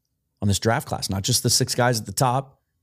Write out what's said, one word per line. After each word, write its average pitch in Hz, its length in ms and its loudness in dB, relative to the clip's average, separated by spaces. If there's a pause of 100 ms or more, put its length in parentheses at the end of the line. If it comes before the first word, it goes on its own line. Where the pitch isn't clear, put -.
(420)
on 101 60 2
this 98 100 2
draft 117 280 0
class, - 220 -6
not 98 140 -4
just 120 200 0
the 123 60 2
six - 260 0
guys 120 260 2
at 107 40 -10
the - 80 -10
top. 135 480 0 (220)